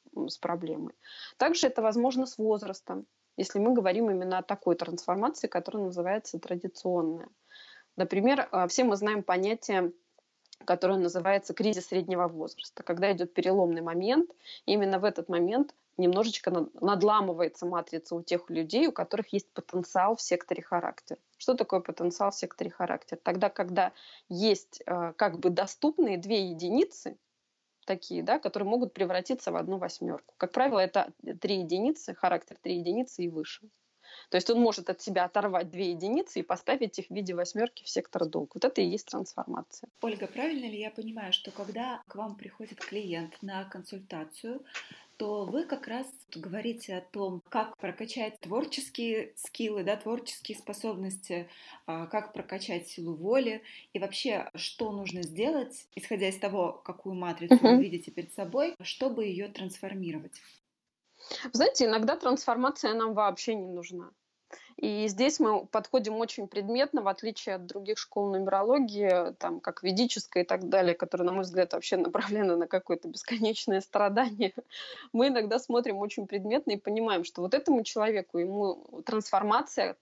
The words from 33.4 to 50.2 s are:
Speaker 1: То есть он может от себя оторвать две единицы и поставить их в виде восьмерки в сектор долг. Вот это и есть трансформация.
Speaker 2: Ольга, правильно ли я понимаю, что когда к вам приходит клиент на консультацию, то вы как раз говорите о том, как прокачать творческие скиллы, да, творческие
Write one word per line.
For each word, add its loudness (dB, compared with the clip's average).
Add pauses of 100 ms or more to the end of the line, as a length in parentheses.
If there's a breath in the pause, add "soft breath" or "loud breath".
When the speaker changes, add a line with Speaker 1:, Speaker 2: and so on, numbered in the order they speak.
Speaker 1:
То 2
есть 2
он 4
может 2
от -4
себя 0
оторвать 0
две -2
единицы -2
и -4
поставить -2
их -10
в -16
виде -4
восьмерки -2
в -10
сектор -2
долг. -4
Вот 0
это 2
и 4
есть -4
трансформация. -8 (120)
Speaker 2:
Ольга, -6
правильно -6
ли -8
я -8
понимаю, -8
что -8
когда -8
к -20
вам -8
приходит -16
клиент -8
на -8
консультацию, -12 (540 loud breath)
то -4
вы -2
как -8
раз -6 (280)
говорите -8
о -6
том, -6
как -2
прокачать -8
творческие -4
скиллы, -4
да, 0
творческие -8